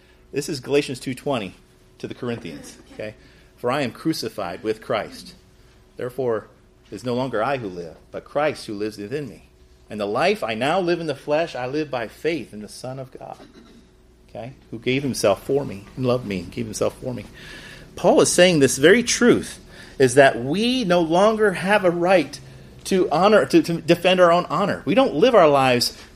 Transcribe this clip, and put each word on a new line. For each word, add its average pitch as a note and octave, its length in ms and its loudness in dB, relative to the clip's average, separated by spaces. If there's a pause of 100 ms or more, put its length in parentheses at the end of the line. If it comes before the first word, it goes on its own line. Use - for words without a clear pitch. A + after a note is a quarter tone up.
(320)
This D3 160 -6
is C#3 140 -8
Galatians C#3+ 400 -2
two C3 120 -8
twenty A#2+ 420 -6 (420)
to A2+ 100 -12
the - 80 -12
Corinthians, A#2 640 -12 (160)
okay? G#2+ 220 -12 (420)
"For B2 140 -4
I D3 100 -4
am A#2 100 -4
crucified G#2 720 -8
with G#2+ 160 -4
Christ. - 560 -8 (640)
Therefore, B2 500 -6 (420)
it G#2+ 60 -14
is F#2 80 -14
no B2 120 -4
longer B2 280 -2
I C#3 140 -2
who A#2 100 -8
live, F2 300 -12 (120)
but - 140 -14
Christ C#3+ 440 -4
who A2 60 -10
lives G#2 240 -8
within B2 300 -10
me. F2+ 220 -20 (400)
And G#2+ 100 -10
the G2+ 60 -2
life C#3+ 400 -2
I A2+ 80 -6
now C#3 260 -2
live F3 220 -2
in E3 60 -8
the C#3+ 60 -6
flesh, D3+ 420 -4
I B2+ 120 -8
live C#3+ 240 -6
by A#2 160 -6
faith D3 460 -6
in G#2 80 -14
the G2+ 80 -16
Son C3 300 -14
of B2+ 120 -16
God," - 240 -18 (920)
okay, A2+ 240 -14 (180)
"who A2+ 80 -14
gave C3 240 -2
himself A2 400 0
for C#3 220 -2
me, G2 180 -12 (140)
and C3 80 -4
loved B2 200 0
me, G2 140 -4
and F2 140 -12
gave A#2 140 -8
himself G#2+ 340 -4
for B2+ 120 -8
me." G#2 120 -12 (720)
Paul F#3+ 220 4
is - 100 2
saying F3 280 4
this C3+ 180 2
very F#3+ 260 6
truth, - 560 2 (380)
is B2+ 180 4
that C3+ 260 6
we A3 440 -2
no F3 160 2
longer G3+ 500 2
have F#3+ 320 0
a F3 80 4
right F3 480 0 (460)
to F#3 260 0
honor, F3 360 4
to, E3+ 140 6
to E3+ 200 -4
defend F#3 400 2
our E3+ 100 8
own E3+ 140 2
honor. C#3+ 400 -2
We C#3 100 0
don't C4 200 2
live A#3 200 4
our E3 140 8
lives C3 520 2 (140)